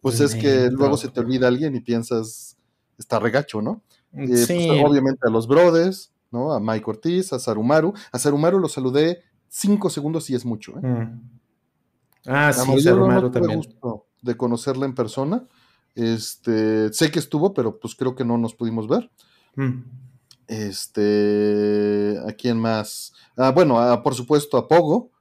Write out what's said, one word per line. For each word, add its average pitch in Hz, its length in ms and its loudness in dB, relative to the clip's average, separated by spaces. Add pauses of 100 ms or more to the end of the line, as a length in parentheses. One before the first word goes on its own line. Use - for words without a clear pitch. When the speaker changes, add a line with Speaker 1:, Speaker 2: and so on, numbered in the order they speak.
Speaker 1:
pues 120 180 -2
Speaker 2:
El 143 60 4
Speaker 1:
es 127 100 -2
que 117 120 -2 (180)
Speaker 2:
name 123 60 2
Speaker 1:
luego 139 260 2
Speaker 2:
drop. 139 40 -6
Speaker 1:
se 131 80 -10
te 123 100 -6
olvida 127 280 0
alguien 135 280 0
y 120 60 -4
piensas, 113 760 -6 (400)
está - 220 -4
regacho, 113 420 -2
¿no? 180 200 -6 (300)
Speaker 2:
Mm, 143 140 -12
Speaker 1:
Eh, - 20 -4
pues, 120 200 4
Speaker 2:
sí. 165 360 2
Speaker 1:
obviamente 135 440 2
a - 20 4
los 110 180 0
brothers, 170 640 4 (200)
¿no? 127 220 -4
A 123 60 -2
Mike 110 300 -2
Ortiz, 175 440 -4
a 127 60 -6
Sarumaru. 123 540 0 (180)
A - 60 -8
Sarumaru 147 420 2
lo 175 80 0
saludé 143 540 0 (260)
cinco 202 420 0
segundos 156 400 -6
y 131 60 -2
es 120 100 -4
mucho, 113 340 -8
¿eh? - 80 -10
Speaker 2:
Mm. 113 340 -4 (1040)
Ah, 143 240 2
Speaker 1:
A 139 40 2
Speaker 2:
sí, 127 140 0
Speaker 1:
Mario 131 80 2
no 139 60 4
Speaker 2:
Sarumaru 190 500 4
Speaker 1:
tuve 170 160 0
Speaker 2:
también. 160 100 -2
Speaker 1:
gusto 120 480 -10 (160)
de 120 160 -4
conocerla 127 480 -2
en 135 100 -8
persona. 139 520 -4 (480)
Este, 110 1000 0
sé 156 180 0
que 165 80 -2
estuvo, 160 340 -2
pero, 113 260 -4
pues, - 160 -14
creo 127 200 -4
que 131 100 -6
no 120 120 0
nos 113 180 -2
pudimos 113 320 -6
ver. 196 220 -2 (460)
Speaker 2:
Mm. 131 280 -4 (640)
Speaker 1:
Este, 104 1700 0 (100)
¿a 107 60 -8
quién 120 260 -2
más? 113 540 -4 (240)
Ah, 131 140 4
bueno, 139 280 4
a, 120 240 4
por 139 120 0
supuesto, 143 420 0
a 113 100 0
Pogo 165 420 2 (120)